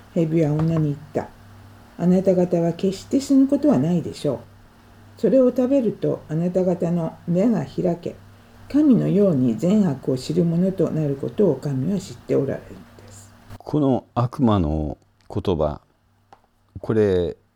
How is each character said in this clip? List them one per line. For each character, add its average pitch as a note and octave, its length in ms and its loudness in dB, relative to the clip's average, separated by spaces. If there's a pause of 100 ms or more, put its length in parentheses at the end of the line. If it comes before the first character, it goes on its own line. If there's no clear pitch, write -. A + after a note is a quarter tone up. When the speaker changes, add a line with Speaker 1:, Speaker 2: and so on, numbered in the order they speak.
(160)
Speaker 1:
蛇 E3 280 2
は D3 100 0
女 D#3+ 260 0
に D#3 60 2
言 C#3+ 80 -2
っ C#3+ 40 -8 (160)
た。 - 160 -6 (680)
「あ E3+ 100 0
な F#3 160 4
た F#3+ 100 2
方 F3+ 260 0
は E3+ 140 0
決 G3 240 -4
し - 60 -18
て - 180 -2
死 C#4 140 0
ぬ C4+ 120 6
こ C#4+ 120 0
と D4 100 2
は A3+ 80 4
な D3+ 160 0
い E3+ 80 0
で G#2 120 -10
し - 140 -6
ょ C3 80 0
う。 - 40 -10 (800)
そ A3+ 120 0
れ C4 120 6
を B3+ 80 4
食 B3+ 180 0
べ C#4 140 2
る A3 100 -2
と、 - 380 -4
あ D#3 40 -6
な E3+ 160 -2
た F#3 140 0
方 F3 280 -2
の E3 220 -2 (140)
目 F3+ 220 2
が F3+ 160 0
開 - 320 -2
け、 - 180 -12 (540)
神 D4 260 4
の D3+ 140 2
よ F#3+ 220 4
う D#3 40 2
に B2+ 220 2
善 F#3+ 300 2
悪 C#3 220 -4
を C3 80 0
知 D3+ 160 -8
る F3 120 2
も E3 120 0
の F#3 140 2
と F3+ 180 0
な D#3 160 -2
る C#3 100 -2
こ - 140 -6
と G3 220 2
を C3+ 40 -2
神 C#3+ 360 -4
は G3+ 80 -2
知 - 140 -12
っ - 40 -18
て - 180 -4
お C3+ 100 0
ら - 100 -4
れ - 60 -12
る - 140 -20
の - 300 -20
で - 60 -20
す」。 - 200 -20 (260)
Speaker 2:
こ - 220 -4
の C3+ 260 0 (100)
悪 A#2+ 260 -2
魔 A2 180 4
の D#2 380 -2 (300)
言 G2+ 300 -2
葉、 D2+ 240 -2 (1000)
こ - 140 -4
れ F#2 420 2 (200)